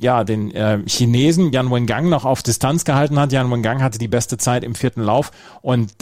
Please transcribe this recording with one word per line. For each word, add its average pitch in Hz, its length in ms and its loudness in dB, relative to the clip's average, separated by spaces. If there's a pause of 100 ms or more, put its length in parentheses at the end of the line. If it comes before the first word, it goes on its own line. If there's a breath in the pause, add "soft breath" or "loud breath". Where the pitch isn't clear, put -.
ja, 120 240 2
den, 107 260 -4
äh, 107 340 0
Chinesen 143 680 2
Yan 127 180 0
Wengang 120 380 0
noch 151 160 0
auf 131 180 0
Distanz 135 400 0
gehalten 143 340 2
hat. 139 140 2
Yan 131 180 0
Wengang 120 320 -2
hatte 110 160 -2
die 113 120 -4
beste 113 280 -2
Zeit 123 280 -2
im 120 100 -8
vierten 123 260 -4
Lauf 110 300 0 (300 loud breath)
und 120 400 0